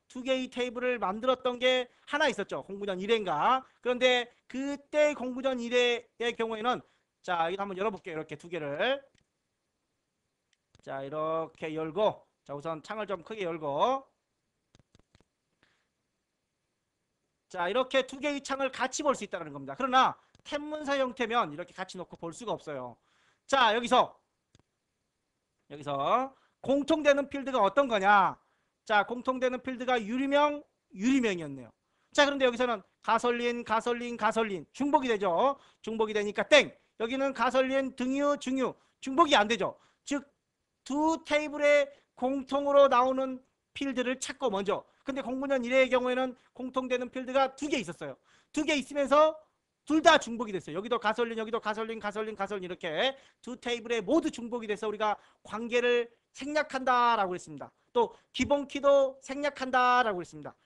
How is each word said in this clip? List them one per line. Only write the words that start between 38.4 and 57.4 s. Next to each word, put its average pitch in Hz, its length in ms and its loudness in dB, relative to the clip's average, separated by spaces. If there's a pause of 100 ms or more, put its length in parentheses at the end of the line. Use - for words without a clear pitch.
중유 262 340 -2 (260)
중복이 285 360 4
안 208 100 4
되죠. 190 320 -2 (260)
즉, - 240 -6 (560)
두 311 400 0
테이블에 294 680 2 (220)
공통으로 277 760 4
나오는 262 520 2 (340)
필드를 254 440 -2
찾고 262 320 -4
먼저. 196 340 -2 (200)
근데 269 180 -4
공군전 262 420 -2
일 240 80 -2
회의 262 180 4
경우에는 254 460 0 (180)
공통되는 254 560 -4
필드가 262 460 0
두 294 120 -8
개 285 100 0
있었어요. 156 380 -8 (360)
두 302 120 -2
개 311 120 0
있으면서 285 640 2 (460)
둘 311 180 2
다 320 160 8
중복이 226 340 -4
됐어요. 156 240 -8
여기도 226 220 -4
가솔린, 226 400 -2
여기도 220 220 -4
가솔린, 220 380 -6
가솔린, 214 380 -6
가솔린 196 280 -6
이렇게 180 520 -2 (240)
두 247 200 -12
테이블에 233 400 -4
모두 220 300 2
중복이 233 360 -8
돼서 202 200 -4
우리가 208 300 0 (260)
관계를 240 640 0 (240)
생략한다라고 254 1000 0
했습니다. 143 360 -14 (220)